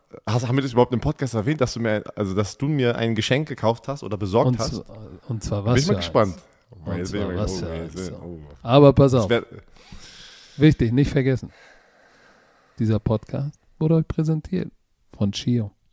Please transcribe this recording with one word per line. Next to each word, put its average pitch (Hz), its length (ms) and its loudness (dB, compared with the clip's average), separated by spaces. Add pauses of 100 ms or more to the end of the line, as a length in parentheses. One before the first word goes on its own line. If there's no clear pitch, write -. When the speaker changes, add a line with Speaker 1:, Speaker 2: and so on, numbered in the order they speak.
(280)
Speaker 1:
Hast, 117 200 0
haben 123 100 0
wir 139 40 2
das 131 120 -6
überhaupt 123 200 4
im 117 60 0
Podcast 139 340 -4
erwähnt, 127 280 -2
dass 120 120 0
du 117 60 -8
mir, 107 240 -2 (120)
also, 98 200 -2
dass 101 220 -2
du 139 100 -4
mir 131 300 0
ein 113 180 0
Geschenk 131 320 0
gekauft 113 400 -2
hast 139 160 -8
oder 98 140 -6
besorgt 107 300 2
Speaker 2:
Und 123 120 0
Speaker 1:
hast? 120 160 -4
Speaker 2:
z-, - 100 -10 (420)
und 110 160 -6
zwar 104 200 -4
Speaker 1:
Bin 113 100 0
Speaker 2:
was 123 80 6
Speaker 1:
ich 160 60 0
mal - 60 2
Speaker 2:
für 98 40 0
Speaker 1:
gespannt. 95 380 0
Speaker 2:
eins? - 80 -20 (420)
Speaker 1:
Oh, - 60 -8
Speaker 2:
Und 98 60 -4
Speaker 1:
jetzt 90 140 -6
Speaker 2:
zwar 104 100 -4
Speaker 1:
sehen 95 80 -4
wir, 90 80 -4
Speaker 2:
was 104 140 -2
Speaker 1:
oh, 87 140 -6
Speaker 2:
für 80 100 -8
Speaker 1:
jetzt 80 220 -10
Speaker 2:
eins? 92 100 -8
Speaker 1:
sehen, 80 140 -10
oh. 85 180 -14 (240)
Speaker 2:
Aber 135 300 8
pass 139 200 6
Speaker 1:
Das 120 100 2
Speaker 2:
auf. 95 60 -2
Speaker 1:
wär 117 160 2 (1120)
Speaker 2:
Wichtig, 135 360 4
nicht 135 180 2
vergessen. 131 400 0 (1300)
Dieser 110 200 0
Podcast 127 600 -4 (200)
wurde 160 160 2
euch 160 120 2
präsentiert 160 640 -4 (460)
von 101 140 0
Chio. 117 400 -2 (220)